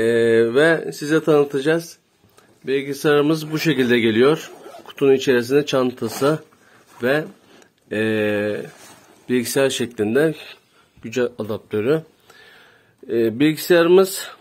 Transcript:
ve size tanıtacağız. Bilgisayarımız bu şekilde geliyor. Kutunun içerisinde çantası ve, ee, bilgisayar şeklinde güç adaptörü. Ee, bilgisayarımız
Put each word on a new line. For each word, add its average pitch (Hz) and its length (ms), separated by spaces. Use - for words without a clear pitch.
ve 160 380
size 156 320
tanıtacağız. 147 720
Bilgisayarımız 147 840
bu 156 60
şekilde 127 420
geliyor. 117 500
Kutunun - 280
içerisinde 131 540
çantası 131 720
ve, 139 220
ee, 107 680
bilgisayar 127 420
şeklinde 123 640
güç 117 160
adaptörü. 120 840
Ee, 113 320
bilgisayarımız 170 880